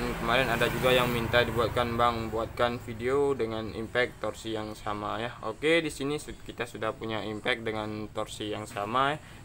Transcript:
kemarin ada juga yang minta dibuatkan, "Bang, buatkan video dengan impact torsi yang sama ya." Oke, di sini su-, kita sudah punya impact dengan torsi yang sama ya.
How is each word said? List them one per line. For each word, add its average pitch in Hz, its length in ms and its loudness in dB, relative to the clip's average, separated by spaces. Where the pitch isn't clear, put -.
kemarin 117 320 4
ada 117 160 4
juga 117 240 4
yang 123 160 6
minta 120 400 4
dibuatkan, 117 480 2
"Bang, 117 400 2
buatkan 120 480 0
video 127 560 0
dengan 110 320 -2
impact 113 480 -2
torsi 110 400 -4
yang 107 160 -6
sama 104 480 -4
ya." 120 240 -6
Oke, 147 400 2
di 147 80 -6
sini 147 240 -2
su-, 113 160 -12
kita - 320 -8
sudah 110 240 -4
punya 110 320 -4
impact 110 400 -2
dengan 107 480 -4
torsi 107 400 -6
yang 107 160 -6
sama 120 480 0
ya. 151 80 -8